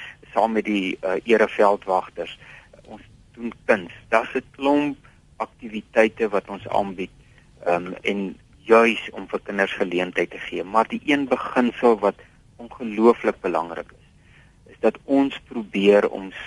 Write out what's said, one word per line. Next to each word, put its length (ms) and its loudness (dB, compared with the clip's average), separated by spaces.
saam 200 2
met 120 0
die, 360 -2
eh, 120 -2
ereveldwagters. 1120 2
Ons 140 -18
doen 200 -12
kuns. 260 -2
Daar's 240 0
'n 80 -2
klomp 460 0
aktiwiteite 920 -2
wat 200 -2
ons 180 -10
aanbied, 420 -2
ehm, 360 -2
en 340 -4
juis 460 4
om 160 -12
vir 160 -6
kinders 300 -2
geleentheid 580 -2
te 80 -14
gee. 240 -8
Maar 240 0
die 180 -6
een 220 0
beginsel 720 2
wat 160 0
ongelooflik 840 0
belangrik 500 -4
is, 840 -20
is 60 -20
dat 240 2
ons 340 0
probeer 640 2
om 220 -10